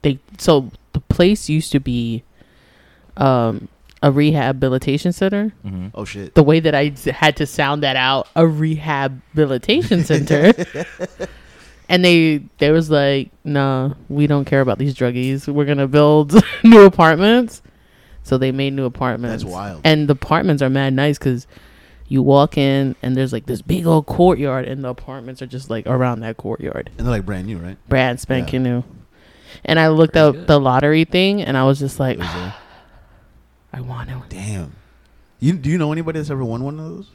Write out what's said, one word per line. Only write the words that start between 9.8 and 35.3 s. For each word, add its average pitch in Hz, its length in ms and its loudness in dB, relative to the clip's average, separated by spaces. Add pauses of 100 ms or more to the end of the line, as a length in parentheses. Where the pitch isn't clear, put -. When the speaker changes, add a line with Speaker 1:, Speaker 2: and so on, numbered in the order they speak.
Speaker 1:
center. 156 560 4
Speaker 3:
<laughs> 175 60 -4 (1200)
Speaker 1:
And 180 160 2
they, 160 380 4 (160)
they 147 140 2
was 160 180 2
like, 139 400 0 (140)
"Nah, 139 500 -2 (160)
we 147 160 0
don't 143 200 0
care 139 160 0
about 127 180 -2
these 135 160 -4
druggies. 127 520 -4
We're 143 180 -2
gonna 139 220 -2
build 147 460 4 (200)
<laughs> - 100 -8
new 226 180 12
apartments." 196 800 6 (640)
So 131 160 -2
they 131 120 0
made 139 220 -4
new 135 120 -4
apartments. 117 580 -6
Speaker 3:
That's 92 100 -10
wild. 95 300 -12
Speaker 1:
And 151 260 2
the 147 40 2
apartments 151 500 0
are 131 80 0
mad 135 240 0
nice 143 240 0
'cause 127 260 -4 (600)
you 135 160 -2
walk 139 340 2
in 139 460 0
and 127 120 -4
there's, 131 160 -2
like, 117 140 -8
this 117 160 -8
big 170 240 -4
old 160 220 0
courtyard, 135 600 0
and 135 160 -10
the 127 60 -8
apartments 131 540 -14
are - 40 -12
just, 127 220 -16
like, 113 160 -8
around 123 360 -2
that 113 160 -10
courtyard. - 600 -10
Speaker 3:
And 117 80 -8
they're, 123 120 -2
like, 95 80 -6
brand 95 200 -8
new, 107 140 -10
right? 90 180 -14 (100)
Speaker 1:
Brand 127 320 -2
spanking 127 460 -4
Speaker 3:
Yeah. 123 120 -2
Speaker 1:
new. 127 60 -6 (800)
And 160 160 0
I 160 100 4
looked 160 240 4
Speaker 2:
Pretty 156 140 6
Speaker 1:
up 143 80 4
Speaker 2:
good. 170 120 -8
Speaker 1:
the 147 120 6
lottery 139 460 2
thing, 196 380 0
and 135 120 -4
I 131 100 2
was 139 120 4
just 135 220 -8
like, 131 180 -2
Speaker 3:
It 85 40 -10
was 82 120 -10
there. 90 220 -10 (580)
Speaker 1:
<sighs> - 600 -20
"I 131 80 -14
want 123 280 -12
it." 127 80 -12 (120)
Speaker 3:
Damn. 95 420 -10 (680)